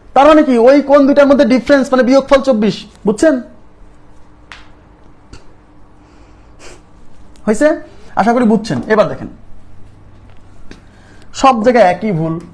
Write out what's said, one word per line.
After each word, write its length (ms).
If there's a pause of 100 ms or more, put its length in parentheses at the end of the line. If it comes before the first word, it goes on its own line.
(140)
তার 140
মানে 160
কি 140
ওই 240
কোণ 240
দুইটার 220
মধ্যে 180
ডিফারেন্স, 460
মানে 120
বিয়োগফল 380
চব্বিশ। 440 (200)
বুঝছেন? 360 (4000)
হয়েছে? 360 (340)
আশা 180
করি 120
বুঝছেন। 420
এবার 220
দেখেন, 180 (2000)
সব 300
জায়গায় 220
একই 260
ভুল। 280 (140)